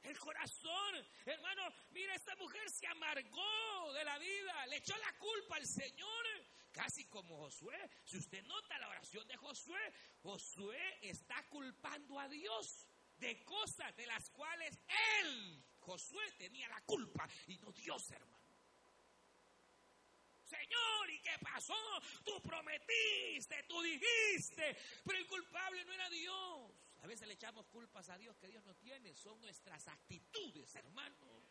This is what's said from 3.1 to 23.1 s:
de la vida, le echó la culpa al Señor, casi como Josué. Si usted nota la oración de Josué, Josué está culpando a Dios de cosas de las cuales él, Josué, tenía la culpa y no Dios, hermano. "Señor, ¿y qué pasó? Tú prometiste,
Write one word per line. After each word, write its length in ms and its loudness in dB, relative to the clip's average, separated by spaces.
de 120 2
la 120 2
vida, 500 0
le 100 0
echó 200 0
la 200 0
culpa 400 0
al 100 -2
Señor, 580 -2
casi 380 -2
como 280 -10
Josué. 520 -8
Si 120 -6
usted 280 -6
nota 340 -4
la 80 -4
oración 400 -8
de 80 -8
Josué, 580 -4
Josué 800 -4
está 480 -4
culpando 720 -6
a 100 -4
Dios 580 -2
de 240 -2
cosas 520 2
de 120 -8
las 240 0
cuales 440 -2
él, 440 2
Josué, 600 -4
tenía 300 -6
la 120 -6
culpa 480 0
y 140 -10
no 120 -12
Dios, 380 -2
hermano. 320 -14
"Señor, 680 4
¿y 100 -4
qué 180 0
pasó? 640 0
Tú 160 0
prometiste, 1300 4